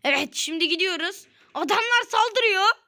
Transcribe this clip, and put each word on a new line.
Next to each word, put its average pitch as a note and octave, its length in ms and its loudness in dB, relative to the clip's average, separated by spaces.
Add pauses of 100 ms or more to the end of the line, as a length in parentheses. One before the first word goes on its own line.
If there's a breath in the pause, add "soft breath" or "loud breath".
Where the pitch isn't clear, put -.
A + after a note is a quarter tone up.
Evet C#4+ 320 -2
şimdi D#4+ 320 -2
gidiyoruz. F4 600 -4 (260 soft breath)
Adamlar A4+ 540 0
saldırıyor. A4 580 2 (220)